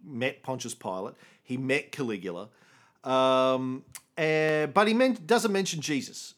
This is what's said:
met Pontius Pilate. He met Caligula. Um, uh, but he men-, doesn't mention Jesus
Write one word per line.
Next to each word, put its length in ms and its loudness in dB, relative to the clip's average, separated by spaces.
met 400 -6
Pontius 320 -8
Pilate. 400 -8
He 160 -8
met 340 -2
Caligula. 580 -6
Um, 800 2
uh, 500 2
but 200 4
he 80 2
men-, 320 4
doesn't 240 4
mention 300 0
Jesus 560 -4